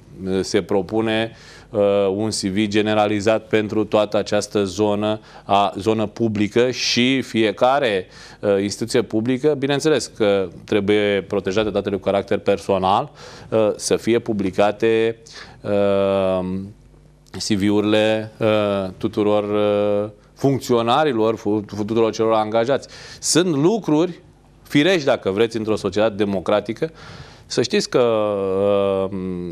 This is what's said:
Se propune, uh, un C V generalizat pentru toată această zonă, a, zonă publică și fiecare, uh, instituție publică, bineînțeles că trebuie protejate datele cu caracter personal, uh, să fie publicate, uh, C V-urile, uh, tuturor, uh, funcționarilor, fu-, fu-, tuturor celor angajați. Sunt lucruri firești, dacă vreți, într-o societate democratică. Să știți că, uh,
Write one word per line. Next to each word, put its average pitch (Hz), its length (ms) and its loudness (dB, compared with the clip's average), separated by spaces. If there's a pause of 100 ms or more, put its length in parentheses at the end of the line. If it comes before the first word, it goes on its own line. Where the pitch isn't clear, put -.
(420)
Se 98 200 0
propune, 110 720 -2 (380)
uh, 107 120 0 (340)
un 107 140 -2
C 101 40 -6
V 101 340 -2
generalizat 107 800 2
pentru 107 360 0
toată 107 340 2
această 104 460 -2
zonă, 104 560 -2 (240)
a, 101 340 2
zonă 110 280 0
publică 110 680 0
și 123 500 0
fiecare, 113 840 0 (320)
uh, 101 220 2
instituție 110 400 -2
publică, 127 520 0
bineînțeles 139 520 0
că 98 420 0 (180)
trebuie 101 560 2
protejate 101 480 -2
datele 101 260 -2
cu 92 60 -4
caracter 98 360 0
personal, 98 760 0 (380)
uh, 110 260 2
să - 200 -2
fie 113 240 2
publicate, 113 1000 0 (440)
uh, 98 840 0 (880)
C - 160 -10
V-urile, 107 880 2
uh, 104 600 0
tuturor, 104 460 0 (600)
uh, 107 60 -6 (240)
funcționarilor, 120 1040 0
fu-, 104 320 -2
fu-, 104 160 -6
tuturor 110 280 0
celor 110 220 0
angajați. 117 540 0 (320)
Sunt 170 360 0
lucruri 170 640 0 (440)
firești, 151 420 2
dacă 110 260 0
vreți, 113 260 0
într-o 107 180 0
societate 101 400 0
democratică. 104 760 -2 (540)
Să - 160 -4
știți 190 280 -2
că, 139 100 0
uh, 101 1080 0 (420)